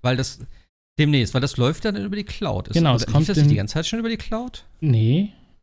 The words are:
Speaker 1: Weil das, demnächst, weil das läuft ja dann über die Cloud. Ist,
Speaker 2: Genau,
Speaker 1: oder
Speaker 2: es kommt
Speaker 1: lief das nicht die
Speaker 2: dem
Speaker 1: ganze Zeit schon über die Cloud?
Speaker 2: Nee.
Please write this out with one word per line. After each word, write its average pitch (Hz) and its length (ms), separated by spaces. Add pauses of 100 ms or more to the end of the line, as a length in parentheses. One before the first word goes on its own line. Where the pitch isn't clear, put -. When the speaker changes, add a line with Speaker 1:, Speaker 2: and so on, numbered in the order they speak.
Speaker 1:
Weil 127 140
das, - 220 (600)
demnächst, 143 340
weil 127 80
das 135 160
läuft 131 280
ja 214 60
dann 139 140
über 202 100
die 208 80
Cloud. 117 440
Ist, - 80
Speaker 2:
Genau, 165 200
Speaker 1:
oder 117 40
Speaker 2:
es - 80
kommt - 120
Speaker 1:
lief 160 80
das 196 100
nicht 147 100
die 147 80
Speaker 2:
dem - 20
Speaker 1:
ganze 101 160
Zeit 160 140
schon 226 120
über 226 100
die 226 80
Cloud? 240 480 (140)
Speaker 2:
Nee. 135 520 (320)